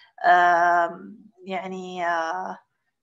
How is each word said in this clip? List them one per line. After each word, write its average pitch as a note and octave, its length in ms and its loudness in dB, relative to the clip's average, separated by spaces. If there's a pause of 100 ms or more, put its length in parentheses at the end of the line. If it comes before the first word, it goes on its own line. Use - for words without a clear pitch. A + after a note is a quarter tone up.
(240)
آم، F3 960 2 (260)
يعني، F#3 640 -8
آه، F3 520 -4 (440)